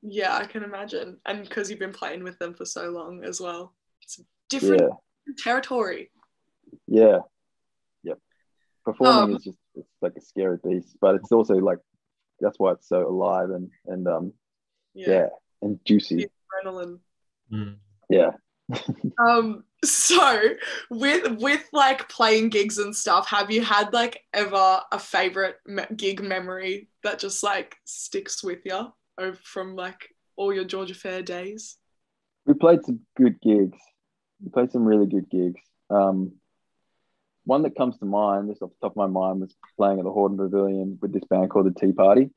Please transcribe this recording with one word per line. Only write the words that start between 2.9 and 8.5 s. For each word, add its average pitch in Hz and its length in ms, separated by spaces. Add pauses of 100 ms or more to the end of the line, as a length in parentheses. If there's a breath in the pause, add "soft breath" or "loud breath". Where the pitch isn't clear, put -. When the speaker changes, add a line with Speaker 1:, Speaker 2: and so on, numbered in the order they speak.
Speaker 1:
as 180 160
well. 180 360 (260)
It's - 180 (300)
different 196 320
Speaker 2:
Yeah. - 560
Speaker 1:
territory. 240 720 (760)
Speaker 2:
Yeah. 107 320 (840)
Yep. 82 160 (680)